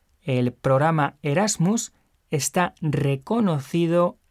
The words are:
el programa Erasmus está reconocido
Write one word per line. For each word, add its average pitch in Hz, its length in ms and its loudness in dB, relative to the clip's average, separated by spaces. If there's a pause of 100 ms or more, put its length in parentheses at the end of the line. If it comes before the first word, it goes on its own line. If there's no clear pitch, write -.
(200)
el 123 320 0
programa 143 720 0
Erasmus 190 720 -2 (340)
está 175 540 -2
reconocido 170 1400 0 (120)